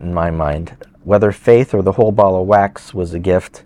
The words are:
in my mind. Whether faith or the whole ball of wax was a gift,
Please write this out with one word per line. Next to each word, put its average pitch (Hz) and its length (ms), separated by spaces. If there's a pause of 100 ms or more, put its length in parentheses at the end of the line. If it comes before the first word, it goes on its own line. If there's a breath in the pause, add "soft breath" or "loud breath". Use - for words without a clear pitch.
in 87 120
my 85 160
mind. 80 460 (300)
Whether 101 280
faith 120 400
or 101 80
the 95 100
whole 104 220
ball 98 280
of 92 60
wax 101 460
was 87 200
a 85 60
gift, 92 460